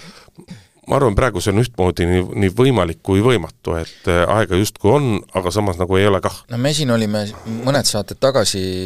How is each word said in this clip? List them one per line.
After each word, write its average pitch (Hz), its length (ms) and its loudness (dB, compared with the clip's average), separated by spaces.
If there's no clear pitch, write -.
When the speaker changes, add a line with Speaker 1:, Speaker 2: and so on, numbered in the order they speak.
Speaker 1:
Ma 135 140 0
arvan, 123 180 2
praegu 113 240 0
see 104 140 -2
on 110 80 4
ühtmoodi 90 420 0
nii, 92 180 2
nii 95 100 2
võimalik 107 520 2
kui 98 200 2
võimatu, 90 560 -2
et, - 300 -8
äh, 87 180 4
aega 92 320 2
justkui 104 320 0
on, 143 140 2
aga 90 220 -2
samas 101 260 -2
nagu 92 160 0
ei 98 140 4
ole 92 100 2
kah. - 220 -6
Speaker 2:
No 117 80 -4
me 147 160 0
siin 139 160 0
olime 107 300 0
mõned 131 240 0
saated 104 320 -6
tagasi 123 400 2